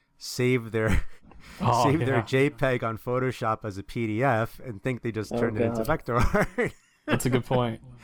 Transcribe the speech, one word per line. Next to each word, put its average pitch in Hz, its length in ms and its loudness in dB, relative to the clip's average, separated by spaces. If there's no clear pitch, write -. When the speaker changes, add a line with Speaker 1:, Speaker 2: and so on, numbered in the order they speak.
Speaker 1:
save 123 540 0
their 110 320 4
<laughs> - 320 -18
Speaker 2:
Oh, 120 220 4
Speaker 1:
save 139 160 4
their 127 160 2
Speaker 2:
yeah. 110 80 0
Speaker 1:
J 135 260 4
peg 127 340 -2
on 113 140 -4
Photoshop 123 680 -2
as 98 140 -6
a 101 40 -10
P 117 240 -4
D 107 160 0
F 117 400 0
and 107 200 -12
think 127 180 -4
they 117 120 -4
just 104 200 -6
Speaker 3:
Oh, 120 60 -2
Speaker 1:
turned 117 180 0
it 113 60 0
into 117 160 0
Speaker 3:
God. 110 80 -2
Speaker 1:
vector 139 300 -2
<laughs> 120 180 4
art. 208 380 0
Speaker 2:
That's 294 180 -4
a 127 60 2
good 123 160 0
point. 120 340 0